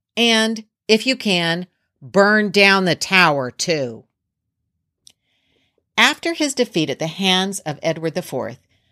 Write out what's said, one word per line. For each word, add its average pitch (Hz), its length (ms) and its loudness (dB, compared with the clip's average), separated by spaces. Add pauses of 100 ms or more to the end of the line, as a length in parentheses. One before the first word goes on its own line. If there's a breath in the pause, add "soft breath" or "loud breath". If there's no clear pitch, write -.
(160)
And, 226 480 0 (220)
if 220 180 2
you 262 120 0
can, 175 500 -2 (340)
burn 202 500 2
down 196 340 4
the 170 100 0
Tower 147 560 2
too." 127 540 -6 (1900)
After 294 340 2
his 294 220 -4
defeat 170 360 -2
at 131 100 -8
the 160 80 -4
hands 190 520 -2
of 147 220 -10
Edward 160 320 -4
the 180 80 -6
Fourth, 120 360 -10 (320)